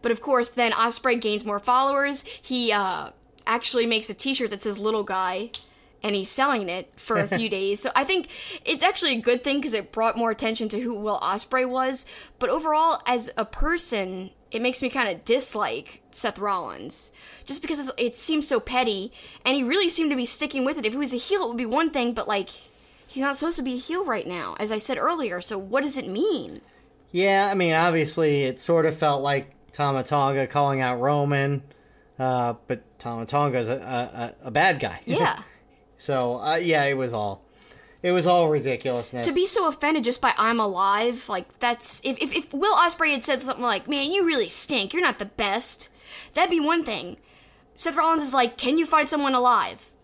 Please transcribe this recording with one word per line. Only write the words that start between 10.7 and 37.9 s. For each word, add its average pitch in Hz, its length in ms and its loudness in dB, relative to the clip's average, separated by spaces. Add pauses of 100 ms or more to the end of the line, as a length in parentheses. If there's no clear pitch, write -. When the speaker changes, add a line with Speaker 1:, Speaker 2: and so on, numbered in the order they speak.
Speaker 1:
who 240 160 -4
Will 208 240 -2
Ospreay 247 500 0
was. 262 380 -2 (320)
But 247 100 0
overall, 311 560 2
as 233 320 0
a 220 80 -2
person, 190 840 -2 (180)
it 226 120 -6
makes 254 220 0
me 254 60 -2
kinda 226 260 -2
dislike 208 960 -2
Seth - 260 -4
Rollins 160 760 -6 (320)
just 277 200 -8
because 302 160 -4
it's, 262 180 -6
it 233 180 0
seems 302 320 0
so 247 120 2
petty, 233 520 -2 (320)
and 262 140 2
he 269 60 0
really 339 260 2
seemed 320 220 0
to 285 40 0
be 247 100 -2
sticking 269 380 -2
with 302 140 0
it. 226 80 -6
If 220 80 0
he 269 60 -6
was 254 140 -2
a 247 40 -2
heel, 381 260 -2
it 233 60 -2
would 233 80 -6
be 240 80 -2
one 302 240 0
thing, 240 240 -2
but, 220 140 -6
like, 202 220 -2 (580)
he's 262 160 -6
not 277 120 0
supposed 320 220 -2
to 277 60 -4
be 254 100 -4
a 247 40 -4
heel 349 280 -4
right 226 220 -2
now, 165 320 -6
as 214 120 -4
I 214 60 -2
said 214 220 -2
earlier, 247 420 -2
so 202 160 -8
what 196 260 -2
does 269 140 -2
it - 100 -6
mean? 208 540 -2 (500)
Speaker 2:
Yeah, 196 400 4
I 202 40 0
mean, 175 180 4
obviously, 160 680 2
it 127 180 -2
sort 165 240 4
of 156 100 2
felt 143 280 2
like 139 260 0 (220)
Tama 135 320 0
Tonga 139 440 2
calling 139 340 2
out 123 200 0
Roman, 143 640 2 (560)
uh, 123 340 0 (140)
but 120 160 -4 (160)
Tama 117 260 -8
Tonga's 131 440 0
a, 123 40 0
a, 123 720 -6
a, - 20 -10
a 123 40 -10
bad 151 280 4
guy. 95 240 -6
<laughs> - 20 -18
Speaker 1:
Yeah. - 340 0 (580)
Speaker 2:
So, 123 440 -2
uh, 151 160 0
yeah, 165 260 4
it 139 140 2
was 123 160 -2
all, 104 300 -4 (580)